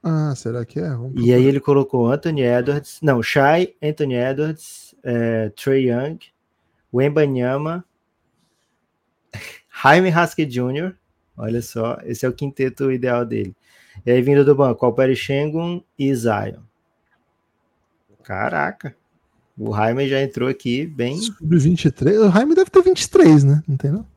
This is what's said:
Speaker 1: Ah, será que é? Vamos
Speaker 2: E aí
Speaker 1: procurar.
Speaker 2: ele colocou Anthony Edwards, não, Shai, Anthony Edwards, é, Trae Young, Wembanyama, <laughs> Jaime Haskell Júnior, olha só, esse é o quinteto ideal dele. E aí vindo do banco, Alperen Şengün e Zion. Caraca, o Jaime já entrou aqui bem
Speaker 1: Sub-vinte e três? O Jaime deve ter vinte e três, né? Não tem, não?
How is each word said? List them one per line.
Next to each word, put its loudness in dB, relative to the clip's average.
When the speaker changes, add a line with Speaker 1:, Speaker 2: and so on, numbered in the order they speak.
Speaker 1:
Ah, -2
será -8
que -12
é? -6
Vamos -10
Speaker 2:
E -6
aí 2
Speaker 1:
procurar. 6
Speaker 2:
ele 2
colocou 0
Anthony -4
Edwards, -2
não, 2
Shai, 2
Anthony -4
Edwards, -6
é, -2
Trae 0
Young, -4
Wembanyama, -2
<laughs> -18
Jaime 4
Haskell -2
Júnior, -6
olha -6
só, -6
esse -8
é 0
o -4
quinteto -6
ideal -2
dele. -6
E -2
aí 4
vindo 4
do 6
banco, 0
Alperen 2
Şengün -6
e -2
Zion. -4
Caraca, -6
o -6
Jaime 0
já 0
entrou -4
aqui -4
bem -6
Speaker 1:
Sub-vinte 0
e 4
três? 0
O 6
Jaime 2
deve 2
ter 6
vinte 2
e -8
três, 8
né? 4
Não -4
tem, -4
não? -6